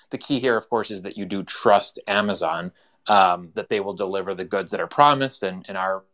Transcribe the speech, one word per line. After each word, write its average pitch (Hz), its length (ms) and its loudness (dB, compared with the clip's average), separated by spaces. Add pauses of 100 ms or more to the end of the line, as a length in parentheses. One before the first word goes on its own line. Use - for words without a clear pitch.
(120)
The - 60 -6
key 139 220 -2
here, 120 160 2
of - 140 -4
course, 110 200 -2
is 98 120 -10
that 98 160 -10
you 101 80 -6
do 95 180 -4
trust - 640 2
Amazon, 90 640 -2 (360)
um, 90 480 4
that 104 120 -6
they 107 140 0
will 98 120 -6
deliver 95 400 -4
the 92 120 -6
goods 92 260 -4
that 104 80 -2
are 170 80 -4
promised. 139 560 2
And 92 240 -6
in 98 80 -10
our, 95 280 -4 (100)